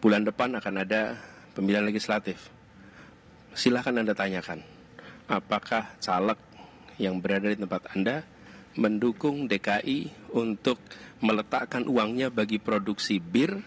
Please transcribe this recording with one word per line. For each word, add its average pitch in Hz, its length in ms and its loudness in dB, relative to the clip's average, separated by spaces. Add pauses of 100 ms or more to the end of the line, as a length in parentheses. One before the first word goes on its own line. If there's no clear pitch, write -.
Bulan 104 160 8
depan 123 320 0
akan 98 320 -4
ada 110 320 0 (400)
pemilihan 101 260 4
legislatif. 104 680 -2 (1040)
Silahkan 123 400 2
Anda 110 160 2
tanyakan, 92 480 -4 (640)
apakah 107 720 -2
caleg 98 400 0 (640)
yang 92 180 0
berada 98 300 0
di 104 80 0
tempat 95 340 -6
Anda 113 300 0 (580)
mendukung 117 720 2
D 101 80 2
K 104 240 0
I 151 240 -2 (240)
untuk 117 480 0 (400)
meletakkan 117 640 0
uangnya 123 480 2
bagi 110 240 0
produksi 104 640 0
bir 131 480 0